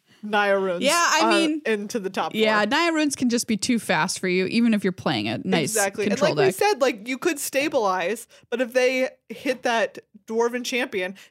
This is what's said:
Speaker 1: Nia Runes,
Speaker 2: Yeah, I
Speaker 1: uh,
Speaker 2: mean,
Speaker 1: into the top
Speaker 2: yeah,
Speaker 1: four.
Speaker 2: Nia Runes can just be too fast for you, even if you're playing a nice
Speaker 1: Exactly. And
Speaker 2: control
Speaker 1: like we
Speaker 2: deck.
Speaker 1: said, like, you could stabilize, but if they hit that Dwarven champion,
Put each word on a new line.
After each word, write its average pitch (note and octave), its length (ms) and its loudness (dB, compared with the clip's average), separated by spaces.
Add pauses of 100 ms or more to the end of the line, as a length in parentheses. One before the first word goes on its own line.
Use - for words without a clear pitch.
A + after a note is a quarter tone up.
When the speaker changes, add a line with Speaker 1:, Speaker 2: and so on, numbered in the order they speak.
(240)
Speaker 1:
Nia G3+ 340 2
Runes, F#3 240 -2
Speaker 2:
Yeah, C#4 100 4 (180)
I D#4 120 4
Speaker 1:
uh, A3+ 80 4
Speaker 2:
mean, D#4 340 2
Speaker 1:
into G#3+ 360 -2
the F#3+ 100 -6
top F3+ 240 -4
Speaker 2:
yeah, G#3+ 240 4
Speaker 1:
four. G#3 80 2
Speaker 2:
Nia D#4+ 260 2
Runes D4+ 220 0
can B3 160 0
just A#3 160 0
be A3 100 0
too A#3+ 220 0
fast E3+ 400 -2
for - 100 -6
you, F#3 180 0
even A#3 280 2
if G3+ 80 -2
you're F#3+ 100 0
playing A2+ 360 -2
a A2 160 -4
nice F3+ 260 0
Speaker 1:
Exactly. G3+ 340 0
And G#3 60 0
Speaker 2:
control D4 240 2
Speaker 1:
like - 40 -6
we G4 80 4
Speaker 2:
deck. F#4 100 2
Speaker 1:
said, G4+ 260 2
like, A#3+ 260 0
you C4 80 -4
could D#4+ 220 -2
stabilize, A3+ 880 -2 (240)
but A#3+ 100 -2
if A#3+ 140 -2
they B3+ 340 2 (200)
hit C4 340 -6
that A3+ 360 0 (300)
Dwarven A#3 360 -2
champion, A3+ 500 -4 (160)